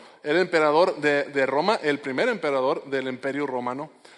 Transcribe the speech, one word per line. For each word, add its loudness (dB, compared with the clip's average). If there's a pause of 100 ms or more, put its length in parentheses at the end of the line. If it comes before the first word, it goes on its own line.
(240)
Era 2
emperador 4
de, 2
de 0
Roma, 2
el 0
primer -2
emperador -2
del -4
Imperio -4
Romano. -6 (260)